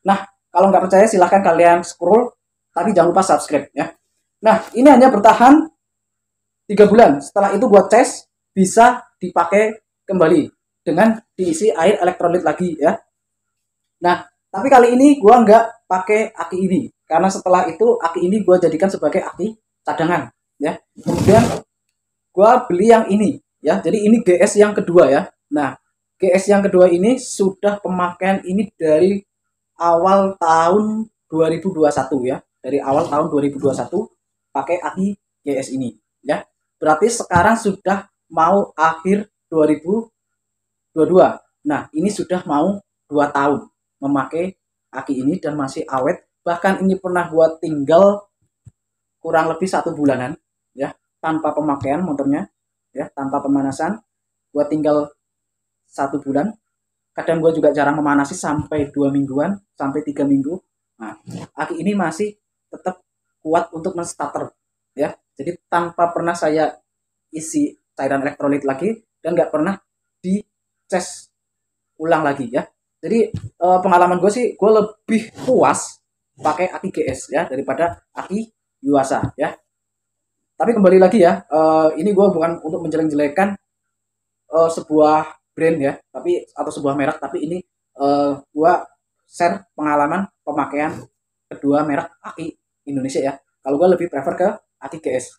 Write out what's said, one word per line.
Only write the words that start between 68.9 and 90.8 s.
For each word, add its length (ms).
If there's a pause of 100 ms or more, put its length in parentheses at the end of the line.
dan 160
nggak 160
pernah 240 (480)
dicas 1040 (720)
ulang 240
lagi 240
ya. 160 (400)
Jadi, 320
eh, 480
pengalaman 400
gue 80
sih, 240
gue 160
lebih 720
puas 560 (400)
pakai 320
aki 240
G 20 (140)
S 160
ya 160
daripada 720
aki 320 (400)
Yuasa 480
ya. 160 (1040)
Tapi 240
kembali 160
lagi 320
ya, 160
eh, 460 (100)
ini 160
gue 160
bukan 320
untuk 240
menjelek-jelekan, 720 (880)
eh, 240
sebuah 680 (220)
brand 160
ya, 160 (160)
tapi, 320 (160)
atau 160
sebuah 240
merek, 240
tapi 240
ini, 160 (400)
eh, 320 (160)
gua 320 (480)
share 480
pengalaman 480 (160)
pemakaian 560 (480)